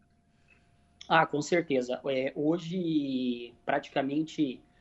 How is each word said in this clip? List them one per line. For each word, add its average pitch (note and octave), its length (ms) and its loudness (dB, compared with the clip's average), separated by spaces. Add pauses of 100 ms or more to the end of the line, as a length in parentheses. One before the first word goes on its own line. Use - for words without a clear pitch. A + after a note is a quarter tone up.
(1080)
Ah, D#3+ 180 6
com D3 160 -2
certeza. C3 680 0
É, C3+ 280 -2
hoje, D3+ 1160 -2 (120)
praticamente, C#3+ 960 -2 (200)